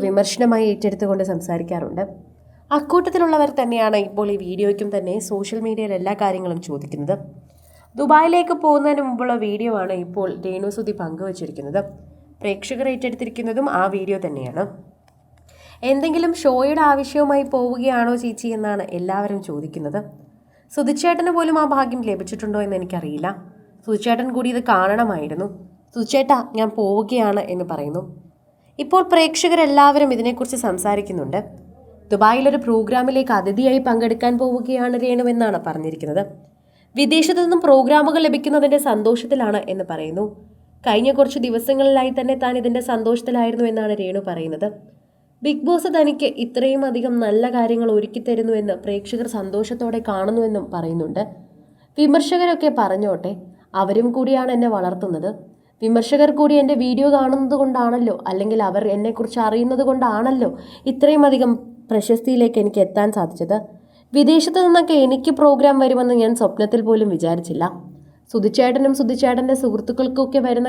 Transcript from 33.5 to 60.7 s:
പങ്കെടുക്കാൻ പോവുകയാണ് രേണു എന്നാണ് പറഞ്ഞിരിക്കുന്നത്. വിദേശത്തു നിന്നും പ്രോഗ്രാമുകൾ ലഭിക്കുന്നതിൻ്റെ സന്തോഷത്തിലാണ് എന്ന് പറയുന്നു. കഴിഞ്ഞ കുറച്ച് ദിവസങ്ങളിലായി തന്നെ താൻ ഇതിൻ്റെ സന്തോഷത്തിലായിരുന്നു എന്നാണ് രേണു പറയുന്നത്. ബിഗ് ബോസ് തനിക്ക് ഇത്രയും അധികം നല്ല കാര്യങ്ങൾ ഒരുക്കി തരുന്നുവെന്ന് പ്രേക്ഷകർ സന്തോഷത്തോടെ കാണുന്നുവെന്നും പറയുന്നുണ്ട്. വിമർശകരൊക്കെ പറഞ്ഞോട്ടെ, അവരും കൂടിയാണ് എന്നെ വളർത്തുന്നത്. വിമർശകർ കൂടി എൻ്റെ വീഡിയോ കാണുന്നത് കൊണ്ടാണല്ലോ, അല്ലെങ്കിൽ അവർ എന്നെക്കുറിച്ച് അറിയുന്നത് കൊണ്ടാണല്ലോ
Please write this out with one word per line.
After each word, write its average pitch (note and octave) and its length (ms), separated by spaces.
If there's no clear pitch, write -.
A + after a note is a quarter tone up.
പങ്കെടുക്കാൻ A#3 440
പോവുകയാണ് B3 640
രേണു B3 280
എന്നാണ് A3 340
പറഞ്ഞിരിക്കുന്നത്. D#3+ 560
വിദേശത്തു D#4+ 420
നിന്നും E4+ 240
പ്രോഗ്രാമുകൾ D4 600
ലഭിക്കുന്നതിൻ്റെ C#4+ 600
സന്തോഷത്തിലാണ് A#3 760
എന്ന് F#3+ 160
പറയുന്നു. D#3+ 340
കഴിഞ്ഞ A#3 300
കുറച്ച് C#4 300
ദിവസങ്ങളിലായി C4 720
തന്നെ B3+ 240
താൻ B3 180
ഇതിൻ്റെ A#3+ 280
സന്തോഷത്തിലായിരുന്നു A#3 800
എന്നാണ് G#3+ 300
രേണു F#3+ 280
പറയുന്നത്. D#3+ 380
ബിഗ് D4 220
ബോസ് F4 300
തനിക്ക് D4 320
ഇത്രയും C4+ 440
അധികം B3 260
നല്ല A3 320
കാര്യങ്ങൾ A#3 400
ഒരുക്കി G#3+ 320
തരുന്നുവെന്ന് A3 460
പ്രേക്ഷകർ G3+ 500
സന്തോഷത്തോടെ A3 720
കാണുന്നുവെന്നും G#3+ 580
പറയുന്നുണ്ട്. E3 460
വിമർശകരൊക്കെ E4 720
പറഞ്ഞോട്ടെ, F#3+ 520
അവരും G#3 340
കൂടിയാണ് B3+ 400
എന്നെ A#3+ 200
വളർത്തുന്നത്. F3+ 540
വിമർശകർ C#4 540
കൂടി D4 240
എൻ്റെ C#4 220
വീഡിയോ C4 320
കാണുന്നത് C4+ 460
കൊണ്ടാണല്ലോ, A#3+ 540
അല്ലെങ്കിൽ G#3+ 400
അവർ G3 140
എന്നെക്കുറിച്ച് A3+ 540
അറിയുന്നത് B3 420
കൊണ്ടാണല്ലോ B3 600